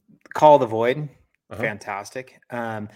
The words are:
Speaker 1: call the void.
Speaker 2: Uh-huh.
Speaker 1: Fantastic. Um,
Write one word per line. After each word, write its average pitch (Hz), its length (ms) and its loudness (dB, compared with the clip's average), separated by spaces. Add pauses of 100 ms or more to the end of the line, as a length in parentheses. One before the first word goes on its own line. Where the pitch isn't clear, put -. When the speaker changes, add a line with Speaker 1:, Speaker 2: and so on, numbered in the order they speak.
(340)
Speaker 1:
call 147 260 8
the 131 80 2
void. 123 420 -2 (400)
Speaker 2:
Uh-huh. 104 120 -12
Speaker 1:
Fantastic. 107 800 -10 (120)
Um, 113 440 -10